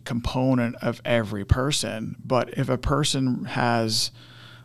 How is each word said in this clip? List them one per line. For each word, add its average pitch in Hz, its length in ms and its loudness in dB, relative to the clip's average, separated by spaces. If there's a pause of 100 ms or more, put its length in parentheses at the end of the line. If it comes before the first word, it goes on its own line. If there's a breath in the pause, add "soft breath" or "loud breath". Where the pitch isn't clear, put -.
component 123 720 0
of - 280 -2
every 107 400 0
person, 110 800 0
but 123 340 2
if 135 120 0
a 127 80 2
person 135 680 0
has 117 640 0 (560 loud breath)